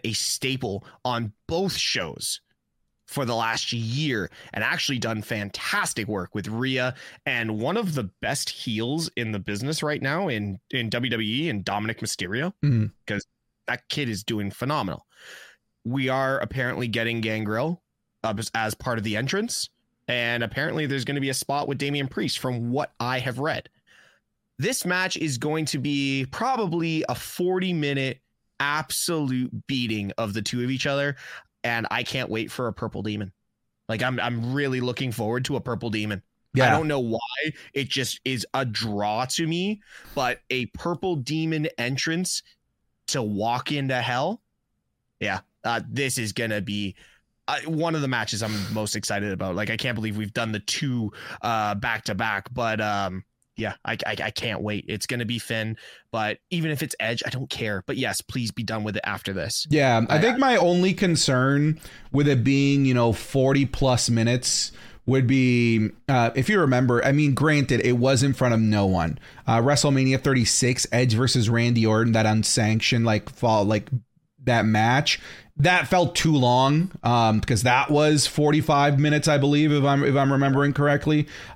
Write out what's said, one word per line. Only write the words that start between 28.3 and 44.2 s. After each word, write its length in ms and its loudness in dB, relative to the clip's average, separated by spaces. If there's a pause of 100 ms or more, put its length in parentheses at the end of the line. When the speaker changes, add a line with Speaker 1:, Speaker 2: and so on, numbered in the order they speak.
Speaker 1:
absolute 920 -2 (160)
beating 500 -2
of 140 -4
the 100 -4
two 220 -4
of 60 -2
each 160 -4
other, 280 -2 (480)
and 280 -2
I 140 -2
can't 260 -6
wait 200 -4
for 180 -6
a 40 -6
Purple 300 -8
Demon. 300 -4 (560)
Like, 140 -2
I'm, 160 -2
I'm 360 -4
really 260 -2
looking 320 -4
forward 340 -2
to 100 -2
a 40 -2
Purple 300 -6
Demon. 320 -4 (320)
Speaker 2:
Yeah. 140 6
Speaker 1:
I 20 6
don't 180 2
know 120 0
why. 180 -2 (560)
It 160 -4
just 340 -4
is 300 -4
a 100 0
draw 640 -2
to 200 -2
me, 360 -2 (320)
but 340 -2
a 180 -2
Purple 500 -4
Demon 600 -2
entrance 640 -2 (640)
to 140 -2
walk 500 -2
into 280 -2
Hell, 400 -2 (800)